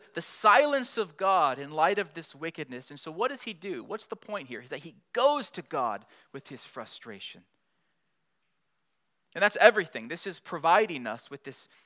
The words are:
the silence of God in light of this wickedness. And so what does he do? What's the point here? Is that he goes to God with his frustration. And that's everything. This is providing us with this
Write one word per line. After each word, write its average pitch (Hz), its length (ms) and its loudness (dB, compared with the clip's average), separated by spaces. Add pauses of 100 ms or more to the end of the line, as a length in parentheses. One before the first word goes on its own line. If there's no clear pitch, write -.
(140)
the 165 80 -6
silence 254 800 4
of 170 180 -6
God 175 400 2
in 139 140 -10
light 165 260 2
of 175 160 -6
this 165 220 -14
wickedness. 139 560 -10
And 147 80 -12
so - 100 -10
what 208 220 -2
does 262 100 -12
he 226 120 -10
do? 165 300 -8
What's 214 220 -10
the - 100 -10
point 196 320 -10
here? 117 140 -10
Is 127 80 -20
that 143 140 -10
he 160 100 -16 (180)
goes 277 400 2
to 170 120 -10
God 117 420 -2 (280)
with 139 160 -14
his 135 140 -14
frustration. - 800 -14 (1900)
And 170 80 -2
that's 202 160 2
everything. 180 500 6
This 165 200 -8
is 180 100 -8
providing 170 720 0
us 110 240 -8
with 139 140 -16
this - 220 -14 (180)